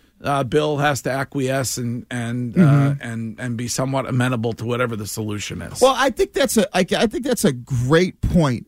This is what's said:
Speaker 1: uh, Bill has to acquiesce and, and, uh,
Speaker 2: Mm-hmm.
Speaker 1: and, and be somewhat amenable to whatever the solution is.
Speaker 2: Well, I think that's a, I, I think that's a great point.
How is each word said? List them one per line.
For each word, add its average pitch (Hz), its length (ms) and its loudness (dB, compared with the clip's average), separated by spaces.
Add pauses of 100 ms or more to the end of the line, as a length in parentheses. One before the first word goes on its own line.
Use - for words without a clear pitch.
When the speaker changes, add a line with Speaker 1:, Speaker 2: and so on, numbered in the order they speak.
(220)
Speaker 1:
uh, 139 220 0
Bill 151 340 0
has 143 240 0
to 139 80 -4
acquiesce 135 640 -2
and, 120 340 -6
and, 120 460 -4
uh, 180 40 6
Speaker 2:
Mm-hmm. 139 420 6
Speaker 1:
and, 113 380 -8
and 120 160 -4
be 120 120 -4
somewhat 135 380 -2
amenable 123 480 0
to 113 100 -8
whatever 120 320 -2
the 104 120 -8
solution 107 520 -6
is. - 200 -12
Speaker 2:
Well, 262 160 6
I 262 140 2
think 381 240 -2
that's 302 220 0
a, 202 100 4 (100)
I, 185 100 2 (100)
I 196 120 2
think 240 160 -6
that's 247 200 0
a 160 80 4
great 131 720 0
point. 143 460 2